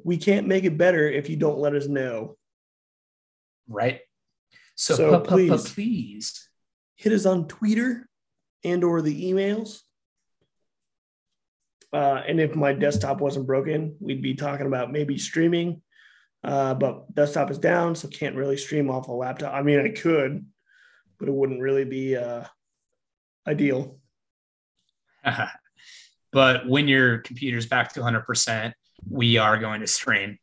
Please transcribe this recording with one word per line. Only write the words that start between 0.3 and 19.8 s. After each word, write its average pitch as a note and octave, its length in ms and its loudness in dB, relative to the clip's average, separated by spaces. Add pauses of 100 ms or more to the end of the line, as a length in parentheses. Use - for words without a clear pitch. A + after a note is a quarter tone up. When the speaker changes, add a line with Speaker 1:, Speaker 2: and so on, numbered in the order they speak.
Speaker 1:
make F#3+ 180 2
it D#3+ 140 0
better E3+ 300 4
if C#3+ 220 -4
you D#3 60 -4
don't D3 220 0
let D3 160 0
us C#3 140 -2
know. B2 480 -4 (1300)
Speaker 2:
Right. A#2+ 340 -4 (760)
So, - 180 0
Speaker 1:
So D#3+ 260 6
Speaker 2:
pu-, - 40 -4
pu-, - 0 -
pu-, F3+ 240 4
Speaker 1:
please - 240 0
Speaker 2:
please. F#3 760 -6 (460)
Speaker 1:
hit G#3+ 180 0
us F#3+ 140 2
on F3+ 220 2
Twitter A#3 600 -2 (540)
and F3 220 0
or E3+ 180 2
the D#3 300 -2
emails. G3+ 480 -2 (2000)
Uh, C#3 340 0
and D#3+ 140 0
if D#3 140 0
my C#3+ 180 2
desktop C#3 480 0
wasn't C#3 260 -2
broken, D3 540 -2
we'd C3+ 220 -6
be C3 120 -2
talking C#3+ 320 -6
about B2+ 260 -4
maybe C#3+ 240 -4
streaming. E3+ 640 0 (640)
Uh, C3+ 300 0
but - 400 -4
desktop D3 360 2
is C3+ 80 -8
down, E3+ 360 2
so - 140 -10
can't C3+ 280 -8
really C#3 200 -2
stream C#3+ 340 -2
off B2+ 180 -6
a B2 40 -10
laptop. C3 420 -6
I C#3 80 -2
mean, C#3+ 180 4